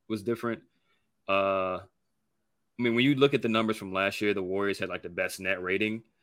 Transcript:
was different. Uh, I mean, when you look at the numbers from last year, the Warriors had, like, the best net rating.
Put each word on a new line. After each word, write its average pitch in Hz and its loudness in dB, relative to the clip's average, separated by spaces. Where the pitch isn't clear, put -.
was 110 -4
different. 113 -4
Uh, 95 2
I - -18
mean, 120 2
when 123 4
you 143 4
look 135 4
at 120 2
the 117 0
numbers 110 2
from 98 -10
last 98 0
year, 104 2
the 98 -4
Warriors 98 -2
had, 95 -4
like, 90 -8
the 90 -10
best 90 -4
net 92 -2
rating. 107 -2